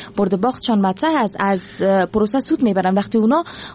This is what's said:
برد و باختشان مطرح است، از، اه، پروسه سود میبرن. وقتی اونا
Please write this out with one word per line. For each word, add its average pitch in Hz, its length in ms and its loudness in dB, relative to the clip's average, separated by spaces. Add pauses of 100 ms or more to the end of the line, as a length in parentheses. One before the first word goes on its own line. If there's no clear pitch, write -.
(160)
برد 190 180 0
و - 20 2
باختشان 220 440 0
مطرح 247 420 0
است، 208 180 -4
از، 196 420 -2
اه، 190 240 2
پروسه 214 340 0
سود 311 220 -2
میبرن. 190 320 2
وقتی 202 240 0
اونا 262 260 2 (300)